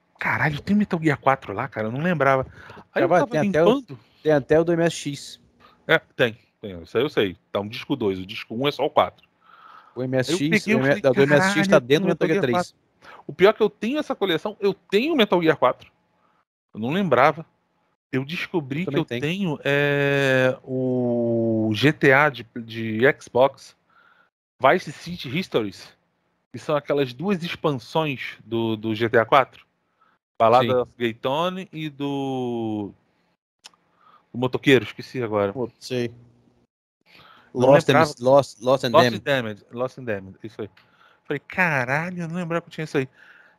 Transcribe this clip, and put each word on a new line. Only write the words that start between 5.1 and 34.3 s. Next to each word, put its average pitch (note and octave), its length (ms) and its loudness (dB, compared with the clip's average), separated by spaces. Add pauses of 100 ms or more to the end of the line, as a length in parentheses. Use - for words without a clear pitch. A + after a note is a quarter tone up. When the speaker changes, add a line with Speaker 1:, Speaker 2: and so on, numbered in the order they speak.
Speaker 1:
É, D#3 120 4 (160)
tem. A#2+ 220 0 (220)
Tem. F#2 220 -12
Isso - 160 -6
aí A#2 60 2
eu D#3 60 -2
sei. G2 280 -2 (140)
Tá G#2 80 -4
um G2+ 80 -6
disco B2 280 -6
dois. G2+ 240 -2
O F#2 60 -10
disco A2 300 -14
um C3 120 -4
é D3 40 0
só C3+ 140 -4
o - 40 -4
quatro. - 380 -2 (680)
Speaker 2:
O A#2+ 60 -8
Speaker 1:
Aí C3 60 -4
eu - 20 -8
Speaker 2:
M C3 80 -2
S B2+ 180 -2
X, D3+ 140 -2
Speaker 1:
peguei, G3+ 240 0
eu - 40 2
Speaker 2:
o C3 40 0
M-, C3+ 60 0
Speaker 1:
falei, C#3 140 0
Speaker 2:
da, C3+ 100 2
do C3 100 2
M C#3 140 4
S F#3 140 4
X G3 180 0
tá F#3+ 60 0
Speaker 1:
"Caralho, C3+ 140 4
Speaker 2:
dentro D#3+ 200 2
do E3+ 80 0
Speaker 1:
tem D#3+ 120 0
Speaker 2:
Metal - 0 -
Gear D#3+ 140 0
Speaker 1:
Metal C3 160 0
Gear F3+ 60 -2
Speaker 2:
três. - 80 -12
Speaker 1:
quatro." - 140 -20 (420)
O C#3+ 60 -12
pior F#3 160 6
é G#3+ 40 4
que - 80 -6
eu G#3 80 2
tenho B3 300 -6
essa C4+ 160 -6
coleção, G3 440 -4
eu G3 140 0
tenho B3+ 400 -2
o D4+ 40 2
Metal G3+ 240 2
Gear D#3 160 2
quatro. - 340 -2 (840)
Eu G#2 60 -14
não A#2 120 -4
lembrava. D#3 540 2 (640)
Eu C3 120 -2
descobri D3+ 580 -6
Speaker 2:
Eu F#3 40 -4
Speaker 1:
que C#3+ 60 -4
Speaker 2:
também D3 100 0
Speaker 1:
eu D#3 40 -4
Speaker 2:
tenho. B2 160 -6
Speaker 1:
tenho, E3 420 -4
é, C#3 1000 2
o A#2+ 1080 0
G A#2 180 2
T D3 220 4
A D3 160 4
de, B2 160 -8 (180)
de A2+ 360 -6 (200)
Xbox, - 560 -2 (840)
Vice D#3 300 2
City D#3+ 460 -10
Histories, A#2+ 560 -6 (600)
que A#2+ 60 -14
são D#3 160 -4
aquelas C#3+ 380 -2
duas E3+ 300 -4
expansões D3+ 1040 -4
do, A2+ 320 -2
do A2 180 -6
G A2+ 140 -2
T A#2 80 4
A A2 80 6
quatro. - 400 2 (760)
Balada A#2 260 6
Speaker 2:
Sim. B2+ 140 0
Speaker 1:
of A#2+ 180 -4
Gay A#2 160 -4
Tony E3+ 600 -6
e D#3 160 -10
do, B2+ 1040 -6 (1400)